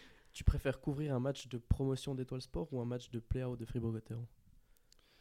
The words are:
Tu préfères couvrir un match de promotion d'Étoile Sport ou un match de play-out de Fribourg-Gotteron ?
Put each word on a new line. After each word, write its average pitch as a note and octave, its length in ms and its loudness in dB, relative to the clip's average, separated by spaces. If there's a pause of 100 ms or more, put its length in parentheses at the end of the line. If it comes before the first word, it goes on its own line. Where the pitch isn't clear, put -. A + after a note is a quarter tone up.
(320)
Tu - 120 -12
préfères C3+ 360 6
couvrir D3 340 0
un B2 60 4
match C3+ 280 -2
de A#2+ 100 -6
promotion C3+ 560 0
d'Étoile B2+ 280 -4
Sport - 300 -4
ou B2+ 80 0
un A#2 60 -2
match A#2+ 240 -4
de A#2+ 80 -4
play-out B2 400 -2
de A#2 60 -8
Fribourg-Gotteron ? A#2 640 -4 (960)